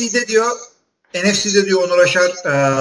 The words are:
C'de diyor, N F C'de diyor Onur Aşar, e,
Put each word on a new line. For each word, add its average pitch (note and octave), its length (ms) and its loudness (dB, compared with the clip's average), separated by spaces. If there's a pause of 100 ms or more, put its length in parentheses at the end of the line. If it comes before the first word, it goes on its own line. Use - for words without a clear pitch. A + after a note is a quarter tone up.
C'de A#3+ 200 -4
diyor, A3+ 280 0 (580)
N F3 60 -4 (120)
F - 20 -2
C'de G3+ 320 0
diyor F#3 160 0
Onur F3 160 0
Aşar, F3+ 320 2 (140)
e, D3+ 80 -2 (280)